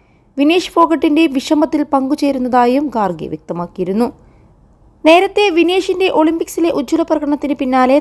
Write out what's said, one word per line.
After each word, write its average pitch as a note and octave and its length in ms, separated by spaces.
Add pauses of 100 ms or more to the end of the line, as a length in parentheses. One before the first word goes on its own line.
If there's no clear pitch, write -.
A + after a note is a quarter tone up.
(360)
വിനേഷ് D#4+ 340
ഫോഗട്ടിന്റെ E4 560
വിഷമത്തിൽ D4 560
പങ്കുചേരുന്നതായും C4+ 1120
ഖാർഗെ F3+ 320
വ്യക്തമാക്കിയിരുന്നു. F3+ 800 (1000)
നേരത്തെ F#4+ 460
വിനേഷിന്റെ F4+ 580 (100)
ഒളിമ്പിക്സിലെ E4 600
ഉജ്ജ്വല D#4+ 240
പ്രകടനത്തിന് D4 580
പിന്നാലെ B3+ 400